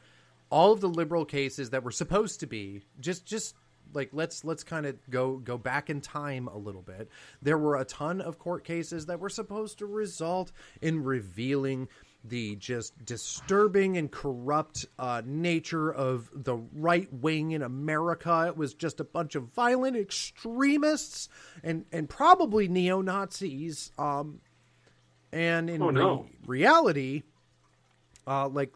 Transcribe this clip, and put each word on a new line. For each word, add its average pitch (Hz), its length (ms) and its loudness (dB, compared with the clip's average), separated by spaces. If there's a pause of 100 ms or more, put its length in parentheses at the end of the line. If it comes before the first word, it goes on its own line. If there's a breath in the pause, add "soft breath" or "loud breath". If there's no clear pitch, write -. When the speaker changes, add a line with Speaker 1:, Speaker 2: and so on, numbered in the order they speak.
(520 soft breath)
Speaker 1:
all 180 220 8
of 202 80 0
the 190 80 2
liberal 165 360 0
cases 135 460 -4
that 131 120 -2
were 123 60 -6
supposed 190 520 0
to 160 40 -6
be 101 380 -10 (180)
just, 170 240 -6
just - 300 -8 (380)
like, 135 180 -4
let's, 160 320 -4
let's 156 220 -6
kinda 147 300 -6 (140)
go, 131 280 0
go 123 200 -6
back 131 320 -2
in 143 120 -4
time 139 480 -6
a 101 80 -12
little 101 240 -10
bit. 95 260 -14 (340 loud breath)
There 151 160 2
were 151 200 2
a 131 80 -2
ton 170 340 -6
of 170 180 -8
court 175 280 -8
cases 165 400 -6
that 170 160 -6
were 196 80 -6
supposed 214 480 -8
to 208 80 -8
result 185 680 -4 (300 loud breath)
in 160 240 0
revealing 131 840 0 (380 soft breath)
the 110 320 -4
just 117 480 -8
disturbing 190 880 2
and 156 160 0
corrupt, 143 760 -2 (120)
uh, 123 260 -2
nature 160 640 0
of 127 440 -2
the 131 240 -4 (160)
right 170 400 2
wing 156 380 0
in 156 100 -2
America. 156 840 0
It 135 100 -6
was 147 160 -2
just - 260 -4
a 147 60 -6
bunch 160 300 -4
of 123 180 -8
violent 254 420 2
extremists 277 1300 0 (340 loud breath)
and, 165 300 -4
and 160 160 -4
probably 269 580 6
neo-Nazis. 180 1300 -2
Um, 147 440 -4 (880 soft breath)
and 165 380 0
in 160 120 -2
Speaker 2:
Oh, 160 100 4
no. 165 360 4 (180)
Speaker 1:
re-, 127 140 -2
reality, 156 640 6 (1040)
uh, 139 220 0
like, 139 260 -2